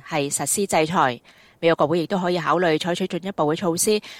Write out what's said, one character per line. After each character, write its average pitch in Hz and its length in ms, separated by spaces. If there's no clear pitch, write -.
係 143 240
實 147 140
施 202 220
制 170 180
裁。 156 340
美 165 120
國 160 40
國 160 100
會 165 140
亦 156 60
都 190 120
可 180 120
以 180 80
考 151 200
慮 170 180
採 170 180
取 185 120
進 175 200
一 196 60
步 165 120
嘅 151 120
措 170 180
施， 214 240